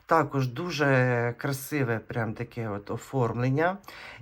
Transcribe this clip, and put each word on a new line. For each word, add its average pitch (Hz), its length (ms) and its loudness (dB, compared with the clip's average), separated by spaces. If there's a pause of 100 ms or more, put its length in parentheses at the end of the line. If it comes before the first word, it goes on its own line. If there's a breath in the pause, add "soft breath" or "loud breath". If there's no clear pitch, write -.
Також 139 420 2
дуже 127 920 2
красиве 135 600 -2
прям 113 340 -4
таке 117 360 -6
от 101 220 -6
оформлення. 131 840 0 (440 loud breath)